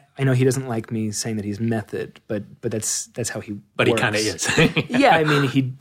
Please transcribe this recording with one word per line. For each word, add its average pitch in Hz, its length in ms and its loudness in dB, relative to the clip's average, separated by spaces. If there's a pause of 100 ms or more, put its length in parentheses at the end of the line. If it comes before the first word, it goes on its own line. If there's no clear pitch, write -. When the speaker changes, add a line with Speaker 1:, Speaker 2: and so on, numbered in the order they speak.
(180)
Speaker 1:
I 135 60 -2
know 135 100 4
he 127 120 4
doesn't 131 220 2
like 113 240 -6
me 110 200 -2
saying 110 260 -6
that 101 80 -6
he's 104 140 -4
method, 113 680 -4
but, - 340 -8
but 117 100 -6
that's, - 360 -4
that's - 220 -8
how 107 120 -8
he 104 180 -10 (160)
Speaker 2:
But 117 120 2
he - 40 6
Speaker 1:
works. 113 100 2
Speaker 2:
kinda 107 180 0
is. 107 300 -2 (380)
<laughs> - 20 -14
Speaker 1:
Yeah, 240 280 6
I 160 80 2
mean, 147 180 2
he, 131 380 0